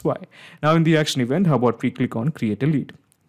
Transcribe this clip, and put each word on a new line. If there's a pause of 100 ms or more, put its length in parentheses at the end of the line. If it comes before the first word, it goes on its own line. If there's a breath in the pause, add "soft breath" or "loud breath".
why. (460 loud breath)
Now
in
the
action
event,
how
about
we
click
on
create
a
lead? (360)